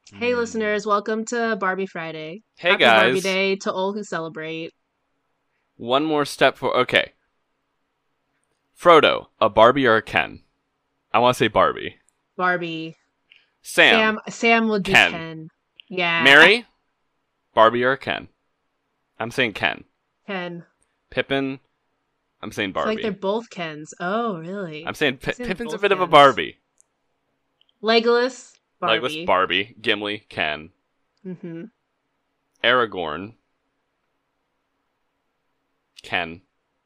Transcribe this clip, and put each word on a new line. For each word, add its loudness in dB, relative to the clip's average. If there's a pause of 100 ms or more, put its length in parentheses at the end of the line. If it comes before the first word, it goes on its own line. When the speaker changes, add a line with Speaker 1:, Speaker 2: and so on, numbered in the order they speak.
(140)
Speaker 1:
Hey, -4
Speaker 2:
Mm. -4
Speaker 1:
listeners, -4
welcome -4
to -4
Barbie -4
Friday. -14 (120)
Speaker 2:
Hey, -4
Speaker 1:
Happy 2
Barbie 6
Speaker 2:
guys. -2
Speaker 1:
Day -2
to -8
all -6
who -10
celebrate. -12 (1000)
Speaker 2:
One -2
more 0
step 0
for, -4
okay. 0 (1700)
Frodo, 6 (160)
a 4
Barbie 4
or 6
a 0
Ken? -2 (680)
I 2
wanna 4
say 0
Barbie. 0 (380)
Speaker 1:
Barbie. -6 (680)
Speaker 2:
Sam. 4
Speaker 1:
Sam, -14
Sam 2
would -2
be -4
Speaker 2:
Ken. 6
Speaker 1:
Ken. -12 (420)
Yeah. -2
Speaker 2:
Mary, 6 (880)
Barbie 4
or 0
Ken? -8 (920)
I'm -8
saying -4
Ken. -4 (440)
Speaker 1:
Ken. -12 (460)
Speaker 2:
Pippin, -2 (800)
I'm -12
saying -4
Speaker 1:
It's -8
like -2
Speaker 2:
Barbie. -4
Speaker 1:
they're -4
both -6
Kens. -12
Oh, -4
really? -12
Speaker 2:
I'm -8
saying -2
Pi-, -8
Speaker 1:
I'm -4
saying -10
Speaker 2:
Pippin's -8
a -8
Speaker 1:
both -12
Speaker 2:
bit 2
of -4
a 0
Speaker 1:
Kens. -4
Speaker 2:
Barbie. 6 (1200)
Speaker 1:
Legolas, 0 (300)
Speaker 2:
Legolas, -2
Speaker 1:
Barbie. -
Speaker 2:
Barbie. 0
Gimli, -4
Ken. -6 (540)
Speaker 1:
Mm-hmm. -14 (1000)
Speaker 2:
Aragorn, -2 (2750)
Ken. -8 (440)